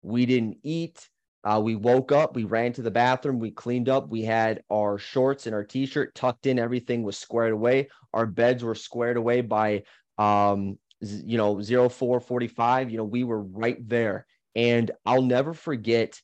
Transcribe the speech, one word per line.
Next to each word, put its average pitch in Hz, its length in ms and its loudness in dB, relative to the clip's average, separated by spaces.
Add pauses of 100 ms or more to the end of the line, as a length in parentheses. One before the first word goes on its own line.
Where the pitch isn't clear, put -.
We 120 240 0
didn't 117 380 0
eat. 165 440 -8 (360)
Uh, 107 160 2
we 110 160 0
woke 123 360 2
up, 147 240 2
we 117 80 -2
ran 113 280 0
to 120 120 -10
the 113 80 -2
bathroom, 127 480 2
we 113 100 -6
cleaned 120 400 -4
up, 131 200 2
we 110 120 -4
had 110 400 0 (100)
our 104 280 0
shorts 135 480 -2
and 110 80 -4
our 104 80 -4
t-shirt 135 500 -4
tucked 127 320 -4
in, 131 140 2
everything 120 420 -2
was 101 160 -6
squared 113 340 -2
away. 123 360 2 (260)
Our 113 140 0
beds 120 360 2
were 113 120 -4
squared 120 420 -4
away 120 240 2
by, 107 400 0 (380)
um, 101 580 2 (260)
z-, 104 220 -10
you 113 140 -2
know, 104 200 2
zero 120 300 2
four 123 300 -2
forty-five, 123 720 -2
you 110 60 -6
know, 110 60 -4
we 117 200 -4
were 113 180 -4
right 104 360 -4 (120)
there. 110 380 -2 (280)
And 117 360 4 (120)
I'll 127 200 4
never 131 320 2
forget 113 680 -2